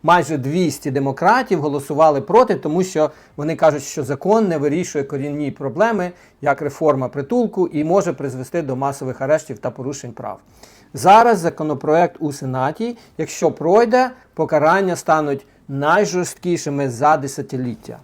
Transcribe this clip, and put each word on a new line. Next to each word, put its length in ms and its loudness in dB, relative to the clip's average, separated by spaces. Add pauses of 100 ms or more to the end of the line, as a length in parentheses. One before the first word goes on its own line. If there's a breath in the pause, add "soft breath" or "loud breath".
Майже 340 2
двісті 540 -2
демократів 680 0
голосували 600 2
проти, 340 4
тому 280 -2
що 280 0 (260 loud breath)
вони 200 -4
кажуть, 260 2
що 220 -8
закон 440 0
не 100 -2
вирішує 460 -2
корінні 460 -6
проблеми, 640 -2 (300 soft breath)
як 200 0
реформа 460 0
притулку, 600 -2
і 160 -4
може 280 0
призвести 500 -6
до 140 -6
масових 440 -6
арештів 380 -2
та 120 -6
порушень 420 -10
прав. 260 -12 (560 soft breath)
Зараз 440 8
законопроект 800 0
у 140 -4
Сенаті. 640 -4 (220 loud breath)
Якщо 340 -2
пройде, 580 2 (240 loud breath)
покарання 600 2
стануть 500 0 (220 soft breath)
найжорсткішими 1200 0
за 260 2
десятиліття. 880 -8